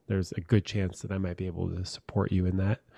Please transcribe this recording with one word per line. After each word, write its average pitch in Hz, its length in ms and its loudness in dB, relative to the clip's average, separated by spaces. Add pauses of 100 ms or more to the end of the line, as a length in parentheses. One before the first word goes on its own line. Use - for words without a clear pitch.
there's 95 260 0
a - 80 -4
good 98 240 4
chance 95 380 -4
that 101 100 -6
I 95 60 -2
might 90 180 -2
be 92 100 -4
able 87 220 -2
to 87 160 -4
support - 480 -2
you 92 140 4
in 92 100 2
that. 98 240 2 (180)